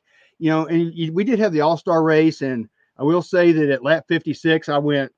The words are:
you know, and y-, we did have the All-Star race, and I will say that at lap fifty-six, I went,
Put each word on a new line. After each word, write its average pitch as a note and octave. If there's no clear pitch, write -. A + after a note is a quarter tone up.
you D#3+
know, D#3+
and E3
y-, E3
we F#3+
did A#3
have G#3+
the D3+
All-Star D#3+
race, D#3
and B2+
I C3+
will E3+
say F3
that D#3
at C3
lap D3+
fifty-six, D#3+
I D3
went, C#3+